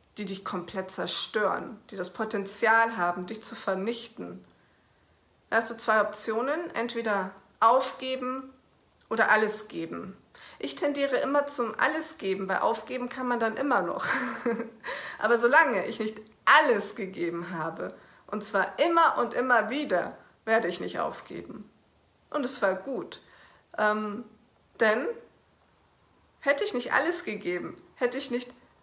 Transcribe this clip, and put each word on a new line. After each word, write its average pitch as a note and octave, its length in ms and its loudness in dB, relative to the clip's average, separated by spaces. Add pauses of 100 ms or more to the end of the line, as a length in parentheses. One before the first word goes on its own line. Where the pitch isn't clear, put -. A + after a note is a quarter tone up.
(180)
die G#3 60 -6
dich F#3+ 200 -8
komplett F#3 460 -6
zerstören, - 920 -2 (100)
die G3+ 60 -12
das F3+ 160 -6
Potenzial A3 840 2
haben, F3+ 300 0
dich A3 160 -10
zu - 120 -10
vernichten. F#3+ 920 -6 (1040)
Da - 100 2
hast A#3 120 -2
du A3+ 60 -8
zwei A3 240 4
Optionen, C4 760 -2
entweder A3 560 -2 (300)
aufgeben C4 920 2 (560)
oder A3+ 220 4
alles G#3+ 380 2
geben. E3+ 480 -8 (420)
Ich C#4+ 160 -6
tendiere C#4 420 0
immer C#4+ 300 2
zum B3 320 -2
alles D#4 400 0
geben, F#3+ 300 -2
weil F#3+ 100 0
aufgeben A#3+ 500 -2
kann B3+ 180 -6
man A#3+ 140 0
dann A3 160 0
immer C4+ 240 2
noch. E3+ 260 -2 (380)
<laughs> - 720 -6
Aber A#3 200 4
solange B3 480 6
ich A#3 120 -8
nicht G#3+ 220 -4 (240)
alles B3+ 520 6
gegeben E3+ 540 -6
habe, E3 440 -6 (320)
und G#3 180 -6
zwar - 340 0
immer E4+ 400 4
und A#3 160 -2
immer A#3 360 4
wieder, A#3 480 -2 (260)
werde A3 240 2
ich - 120 -6
nicht F3+ 180 -6
aufgeben. - 720 -8 (640)
Und C#4+ 140 0
es - 160 -4
war F#3+ 140 4
gut. G#3+ 460 -8 (580)
Ähm, G#3+ 460 0 (560)
denn A3+ 260 4 (1300)
hätte C#4+ 240 2
ich G4+ 100 -4
nicht B3 180 -2
alles D#4+ 320 0
gegeben, F3 560 -6 (140)
hätte B3 240 0
ich - 120 -8
nicht B3 220 -4 (300)